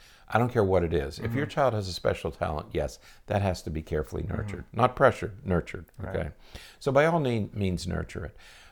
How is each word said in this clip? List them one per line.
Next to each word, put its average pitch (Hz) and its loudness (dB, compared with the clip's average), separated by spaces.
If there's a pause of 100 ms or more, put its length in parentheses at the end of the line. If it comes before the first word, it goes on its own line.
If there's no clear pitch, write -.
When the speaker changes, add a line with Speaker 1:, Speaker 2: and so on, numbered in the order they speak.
(300)
Speaker 1:
I - 2
don't 120 2
care 110 4
what 92 4
it 85 0
is. 69 -2
If 117 -4
your 143 0
Speaker 2:
Mm-hmm. - -8
Speaker 1:
child 131 2
has 104 -2
a 90 -6
special - -2
talent, 80 -4
yes, 78 -4 (280)
that 101 2
has 92 0
to - -8
be 80 -4
carefully 80 -4
Speaker 2:
Mm-hmm. 107 -6
Speaker 1:
nurtured. 101 -6
Not 117 2
pressured, 107 2
nurtured, 87 -2 (120)
Speaker 2:
Right. - -8
Speaker 1:
okay? 85 -4 (500)
So 139 0
by 139 8
all 170 4
mean, 117 0
means 92 0
nurture 85 -6
it. - -12 (360)